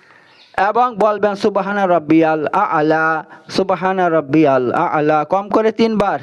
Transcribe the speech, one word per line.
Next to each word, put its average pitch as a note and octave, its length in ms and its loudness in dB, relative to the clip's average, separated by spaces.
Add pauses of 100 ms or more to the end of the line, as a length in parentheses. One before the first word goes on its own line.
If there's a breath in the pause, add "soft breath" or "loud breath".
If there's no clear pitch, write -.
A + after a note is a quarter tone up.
(580 loud breath)
এবং G#3+ 400 0
বলবেন, G#3 360 0
"সুবহানা G3 540 -2
রাব্বিয়াল D#3+ 580 2
আ'লা, D#3+ 800 0 (240 loud breath)
সুবহানা F#3+ 600 -2
রাব্বিয়াল C#3 640 2
আ'লা।" D3+ 520 0
কম G3 240 -2
করে A3 240 0
তিনবার, G#3 500 0